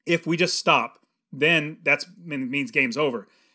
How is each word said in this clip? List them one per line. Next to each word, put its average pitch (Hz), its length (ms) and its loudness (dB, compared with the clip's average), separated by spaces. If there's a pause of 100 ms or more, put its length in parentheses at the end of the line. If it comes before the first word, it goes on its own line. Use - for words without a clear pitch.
if 165 220 0
we 165 80 0
just 175 220 0
stop, 143 420 0 (320)
then 156 520 0
that's 143 240 0 (100)
mean, 147 320 -6
means 131 220 -4
game's 127 260 0
over. 127 300 -2 (280)